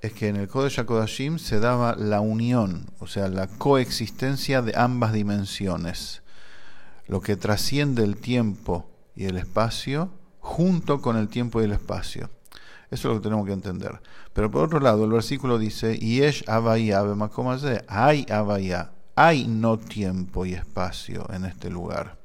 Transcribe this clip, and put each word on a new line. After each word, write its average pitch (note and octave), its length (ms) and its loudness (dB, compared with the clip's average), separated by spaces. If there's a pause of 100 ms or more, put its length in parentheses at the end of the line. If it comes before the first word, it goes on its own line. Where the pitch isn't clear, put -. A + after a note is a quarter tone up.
es A2 120 -4
que G#2+ 160 -2
en G#2 60 0
el G2 120 -2
Kodesh C3+ 320 0
HaKodashim A#2+ 580 0
se A2+ 220 2
daba A#2+ 360 4
la G#2 260 2
unión, A2 800 2
o F2+ 80 -10
sea, G2 220 -2
la F#2+ 180 -2
coexistencia C3 1120 0
de A2+ 140 0
ambas A#2+ 380 2
dimensiones. F#2+ 1080 -2 (840)
Lo F#2+ 140 -2
que G#2 140 0
trasciende A#2+ 680 2
el G2+ 140 2
tiempo G#2+ 720 -2 (260)
y G2+ 100 -8
el F#2 120 -2
espacio, A2+ 760 -2 (280)
junto E3 640 0
con A#2 160 0
el G#2+ 120 0
tiempo A2+ 320 -2
y A2 40 4
el G#2 60 2
espacio. - 580 -4 (600)
Eso B2+ 180 -4
es A#2+ 60 2
lo G#2+ 80 0
que - 20 -10
tenemos G#2+ 220 0
que G2 80 -2
entender. F#2+ 480 -6 (320)
Pero G#2 160 2
por C3+ 140 2
otro D#3+ 160 2
lado, A2 260 6
el G#2+ 60 4
versículo A#2 460 2
dice, A2 420 -2
"Yesh B2 500 2
Havayá A2+ 540 4
bemakom G#2 460 -2
hazeh", C3 380 -2
hay C3 420 4
Havayá, G#2+ 640 0 (240)
hay D#3 320 6
no A2+ 300 2
tiempo F#2 680 -4
y F2+ 80 -4
espacio F2+ 760 -4
en F#2 140 -6
este F#2 240 -8
lugar. F2 560 -6